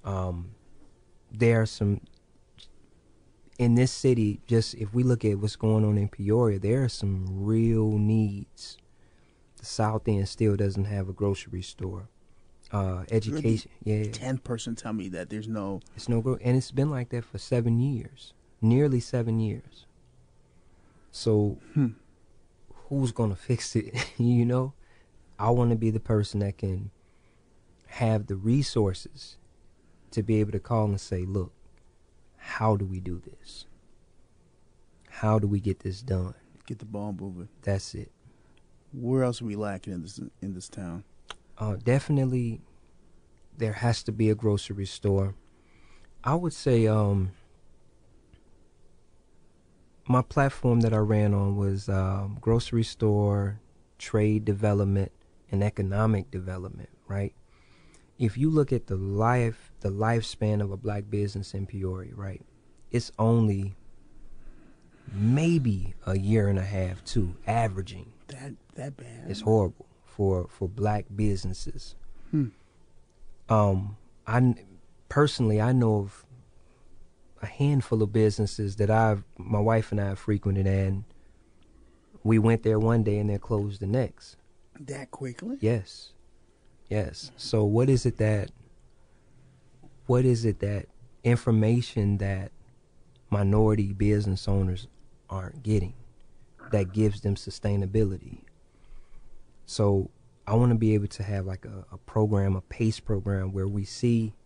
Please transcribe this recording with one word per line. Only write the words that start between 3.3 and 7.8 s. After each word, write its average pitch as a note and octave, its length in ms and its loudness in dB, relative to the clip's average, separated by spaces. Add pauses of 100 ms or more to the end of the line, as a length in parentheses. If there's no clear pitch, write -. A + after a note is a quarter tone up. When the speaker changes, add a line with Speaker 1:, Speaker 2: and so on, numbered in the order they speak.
Speaker 1:
in A#2+ 180 6
this B2+ 160 6
city, A2+ 560 2
just A2+ 280 2
if G#2 180 -8
we B2 100 2
look B2 220 2
at G2+ 140 2
what's G#2 160 -2
going A2 300 4
on G#2 120 4
in G2+ 120 0
Peoria, G#2+ 500 2
there A2+ 240 2
are B2 60 0
some F#2+ 360 -2 (200)
real A2 520 2